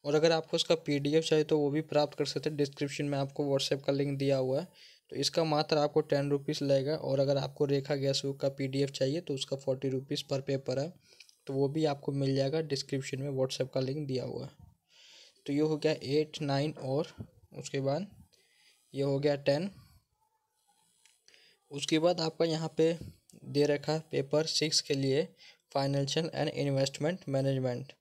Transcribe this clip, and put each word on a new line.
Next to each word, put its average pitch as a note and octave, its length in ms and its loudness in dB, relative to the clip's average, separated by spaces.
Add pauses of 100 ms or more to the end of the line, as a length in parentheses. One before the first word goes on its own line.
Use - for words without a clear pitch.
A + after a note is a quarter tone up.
और C#3+ 100 0
अगर D#3+ 180 4
आपको D#3+ 240 0
इसका E3 200 2
पीडीएफ़ D3 480 2
चाहिए D#3 200 4
तो D#3 140 2
वो C#3+ 120 2
भी D3+ 120 0
प्राप्त D3 360 0
कर D3 80 0
सकते C#3+ 220 -4
हैं, D#3 80 -4
डिस्क्रिप्शन C#3+ 480 -2
में C#3+ 140 -2
आपको C#3 280 -2
WhatsApp C#3 400 0
का C#3+ 60 2
लिंक C#3 260 0
दिया C#3 180 2
हुआ C3 240 0
है। F#3 60 -10 (440)
तो - 60 -10
इसका D3+ 280 0
मात्र D3+ 340 2
आपको D3 240 4
टेन C#3+ 280 0
रुपीज़ C#3+ 340 -2
लगेगा, C#3 320 2
और C#3 240 0
अगर C#3 180 4
आपको C#3 280 -2
रेखा C#3 300 0
गैस C3+ 260 0 (180)
का C#3 100 0
पीडीएफ़ C#3 400 -2
चाहिए C#3 300 0
तो D3+ 140 -6
उसका C3+ 220 -4
फ़ोर्टी C3 320 -2
रुपीज़ C#3 360 -4
per C#3 180 -2
paper C3+ 360 -2
है, D3+ 100 -4 (580)
तो C#3 60 -8
वो C3+ 160 2
भी D#3 180 0
आपको C#3 280 -2
मिल C3+ 220 0
जाएगा, C#3 260 0
डिस्क्रिप्शन C3+ 600 -4
में C#3+ 100 -4
WhatsApp C3 420 -2
का C3+ 60 0
लिंक C3+ 260 -4
दिया B2+ 180 -2
हुआ B2+ 220 -8
है। - 40 -14 (960)
तो C#3+ 60 -4
ये C#3+ 80 0
हो D#3 160 2
गया D#3 160 0
एट, D3+ 500 -2
नाइन C#3 300 0
और C3+ 420 -4 (400)
उसके C#3 280 -6
बाद D3 280 -2 (840)
ये C3+ 80 -2
हो C#3 160 2
गया C#3+ 200 2
टेन। D3 320 0 (2000)
उसके C#3+ 300 0
बाद E3+ 220 4
आपका D#3+ 240 0
यहाँ D#3+ 300 -2
पे E3 160 4 (520)
दे C#3 220 2
रखा C#3+ 260 0
है D#3 180 -2
पेपर C#3+ 380 0
सिक्स - 340 0
के D3 140 -2
लिए C#3 320 0 (460)
फाइनेंशियल C#3 560 0
and C#3+ 260 -2
इन्वेस्टमेंट C#3+ 720 -2
मैनेजमेंट। C3+ 720 -2